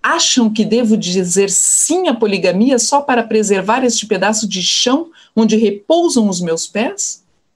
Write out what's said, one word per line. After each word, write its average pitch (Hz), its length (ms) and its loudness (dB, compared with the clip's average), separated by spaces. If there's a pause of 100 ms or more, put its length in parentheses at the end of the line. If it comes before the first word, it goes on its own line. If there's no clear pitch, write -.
Acham 254 500 0
que 214 140 0
devo 220 320 2
dizer 180 540 -2
sim - 560 0
à 277 60 0
poligamia 202 680 2
só 285 220 0
para 254 200 0
preservar 214 640 0
este 233 240 -2
pedaço 208 400 -2
de 180 160 -6
chão 277 480 0 (240)
onde 220 220 2
repousam 233 680 2
os 180 140 -4
meus 165 240 -4
pés? - 580 -6 (320)